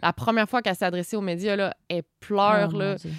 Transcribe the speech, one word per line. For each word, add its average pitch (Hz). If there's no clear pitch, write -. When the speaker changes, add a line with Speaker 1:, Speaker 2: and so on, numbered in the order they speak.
Speaker 1:
la 170
première 226
fois 254
qu'elle 190
s'est -
adressée 180
aux 208
médias, 190
là, 196
elle 175
pleure, 202
Speaker 2:
Oh, 160
mon -
Speaker 1:
là, 196
Speaker 2:
Dieu. 170